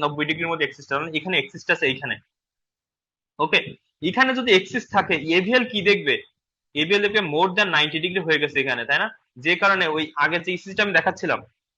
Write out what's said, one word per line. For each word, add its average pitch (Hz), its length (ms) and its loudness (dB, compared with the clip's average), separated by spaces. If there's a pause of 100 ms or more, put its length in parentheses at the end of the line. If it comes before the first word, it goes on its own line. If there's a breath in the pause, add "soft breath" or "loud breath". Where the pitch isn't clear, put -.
নব্বই 147 280 -2
ডিগ্রির 165 200 -4
মধ্যে 160 140 0
অ্যাক্সিসটা, 139 360 -6
মানে 160 180 -6
এখানে 175 200 -4
অ্যাক্সিসটা 147 380 -4
আছে 160 140 -2
এইখানে। 131 240 -6 (1200)
ওকে, 160 220 2 (480)
এখানে 262 300 2
যদি 247 140 0
অ্যাক্সিস 190 320 2 (100)
থাকে, 196 200 2 (220)
এভিএল 226 360 2
কি 208 60 -4 (120)
দেখবে? 156 240 2 (680)
এভিএল 190 240 2
দেখবে 208 160 0 (140)
more 180 220 2
than 208 200 2
ninety 151 280 0
ডিগ্রি 180 220 -2
হয়ে 156 160 2
গেছে 139 200 -4
এখানে, 123 260 -2
তাই 143 140 2
না? 220 60 -2 (360)
যে 165 80 2 (100)
কারণে 190 220 4 (120)
ওই 156 80 -2 (200)
আগে 160 200 0
যে 185 120 -4
ইসিজিটা 196 280 -2
আমি 202 140 0
দেখাচ্ছিলাম, 139 420 0 (380)